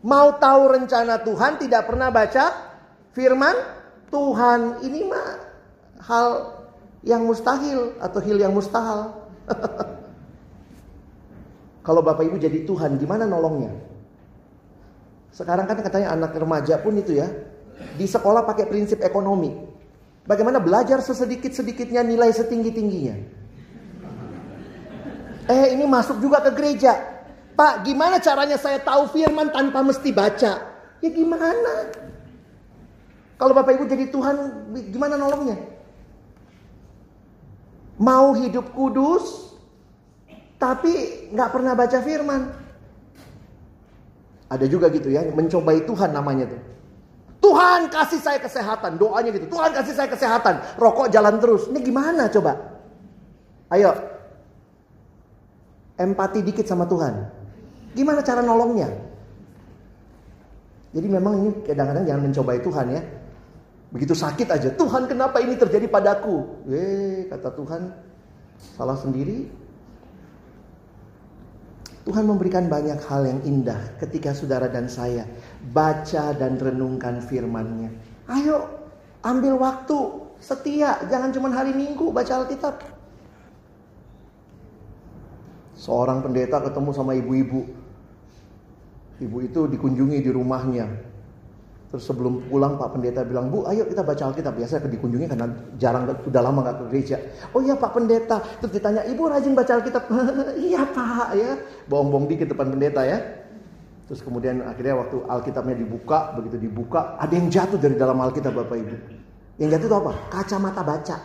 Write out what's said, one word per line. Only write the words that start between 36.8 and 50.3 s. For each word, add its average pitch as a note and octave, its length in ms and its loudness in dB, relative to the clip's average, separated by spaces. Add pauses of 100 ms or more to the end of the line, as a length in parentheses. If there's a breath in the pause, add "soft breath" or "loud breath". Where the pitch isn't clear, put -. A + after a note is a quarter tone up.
Mau C4 320 6
hidup B3 400 -2
kudus, C4+ 800 0 (1040)
tapi - 720 -2
nggak A3+ 240 0
pernah B3+ 240 2
baca A#3+ 240 4
firman. C#4 640 -4 (1800)
Ada C3+ 240 0
juga E3+ 240 4
gitu D3 160 -2
ya, D3+ 240 2
mencobai D#3+ 480 2
Tuhan F#3 320 0
namanya C#3 320 -2
tuh. - 160 -12 (800)
"Tuhan, F4+ 480 6
kasih D#4 320 0
saya C#4+ 160 0
kesehatan." A3 560 -4
Doanya G#3+ 400 2
gitu, F3+ 160 -6
"Tuhan, D#4+ 240 2
kasih C4+ 200 -2
saya C4+ 120 0
kesehatan." A3+ 720 0